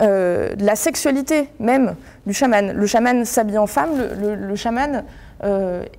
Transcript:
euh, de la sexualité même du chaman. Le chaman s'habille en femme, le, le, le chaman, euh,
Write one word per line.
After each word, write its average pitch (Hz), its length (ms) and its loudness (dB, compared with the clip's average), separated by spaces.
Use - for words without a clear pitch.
euh, 190 540 2
de 202 100 -4
la 208 120 2
sexualité 285 720 0
même 233 340 2
du 202 80 -2
chaman. 208 380 2
Le 202 140 0
chaman 240 380 2
s'habille 214 340 0
en 208 80 4
femme, 285 300 0
le, 247 180 -4
le, 208 200 -2
le 196 220 -6
chaman, 240 480 -2
euh, 190 400 -2